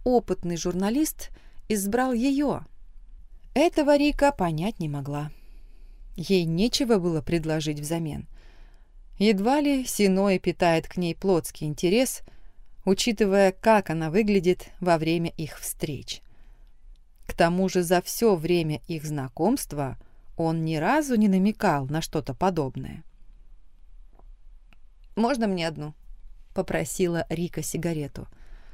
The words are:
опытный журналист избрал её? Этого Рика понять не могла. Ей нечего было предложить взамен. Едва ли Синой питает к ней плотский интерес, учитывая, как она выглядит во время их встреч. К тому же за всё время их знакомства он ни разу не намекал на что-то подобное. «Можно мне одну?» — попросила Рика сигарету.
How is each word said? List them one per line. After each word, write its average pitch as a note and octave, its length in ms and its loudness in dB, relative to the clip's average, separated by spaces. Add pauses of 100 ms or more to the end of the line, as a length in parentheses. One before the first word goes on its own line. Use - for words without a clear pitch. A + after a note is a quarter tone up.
опытный F#3 540 0
журналист G3 760 -2 (380)
избрал A3 440 0
её? C4 500 0 (920)
Этого D4 420 6
Рика C#4+ 360 4
понять F3 480 -2
не D#3+ 80 -4
могла. C#3+ 420 -6 (840)
Ей F3+ 280 2
нечего A3 540 2
было E3+ 220 0
предложить D#3 600 -2
взамен. D3+ 460 -6 (920)
Едва A3 420 4
ли C#4+ 240 2
Синой F#3+ 540 2
питает E3 500 2
к - 80 -8
ней E3+ 180 -2
плотский E3+ 520 0
интерес, F3+ 560 0 (640)
учитывая, G3 640 4
как G#3+ 380 4
она D#3+ 200 -2
выглядит G3 600 2 (100)
во F3 160 4
время E3 400 0
их D3 220 -8
встреч. - 640 -8 (1040)
К - 80 -8
тому F3+ 340 4
же F3+ 140 0
за F3 180 4
всё G#3+ 360 2
время E3 520 0
их D#3+ 160 -6
знакомства D3+ 960 -2 (440)
он E3 220 0
ни D#3+ 120 -2
разу C4 380 0
не G#3+ 140 4
намекал F#3 580 2
на D3+ 160 -4
что-то C#3+ 320 -4
подобное. E3 680 -2 (2000)
«Можно A#3 320 2
мне E3+ 220 0
одну?» — D3+ 260 -10 (600)
попросила E3 760 -2
Рика E3 340 -4
сигарету. D#3+ 640 -6 (480)